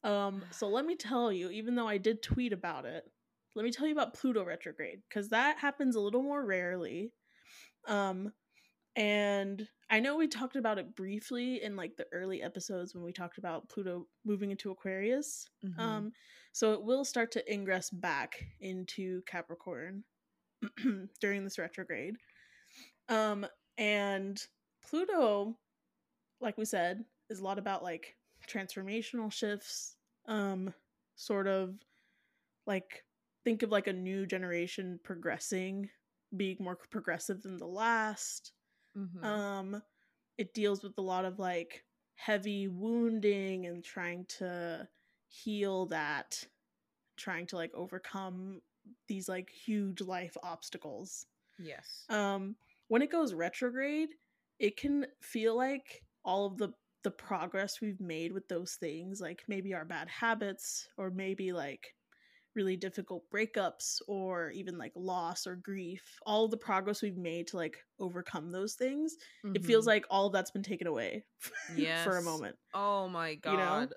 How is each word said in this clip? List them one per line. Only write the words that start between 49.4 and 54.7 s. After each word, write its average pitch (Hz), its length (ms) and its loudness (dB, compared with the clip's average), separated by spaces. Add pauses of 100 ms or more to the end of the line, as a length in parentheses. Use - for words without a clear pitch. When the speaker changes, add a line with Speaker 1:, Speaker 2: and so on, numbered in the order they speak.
Speaker 1:
huge 202 520 -2
life 180 400 -4
obstacles. 165 840 -10 (320)
Speaker 2:
Yes. - 500 -12
Speaker 1:
Um, 202 480 2 (360)
when 233 80 10
it 294 100 4
goes 311 220 4
retrograde, 262 800 0 (480)
it 208 180 2